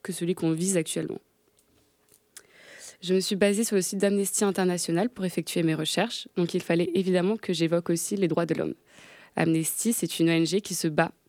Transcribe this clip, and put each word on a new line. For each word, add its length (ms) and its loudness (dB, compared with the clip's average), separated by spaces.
que 100 -8
celui 220 -2
qu'on 180 0
vise 260 0
actuellement. 440 -4
Je 120 0
me 60 4
suis 160 0
basée 300 2
sur 100 -2
le 60 4
site 180 -4
d'Amnesty 460 2
International 640 2
pour 160 -6
effectuer 360 -2
mes 120 2
recherches, 640 -2
donc 160 0
il 80 0
fallait 340 0
évidemment 400 2
que 160 -6
j'évoque 380 0
aussi 260 -2
les 140 0
droits 160 0
de 80 -2
l'homme. 220 -2
Amnesty, 560 0
c'est 280 -4
une 100 4
O 20 4
N 140 4
G 160 0
qui 120 -8
se 140 -2
bat 240 0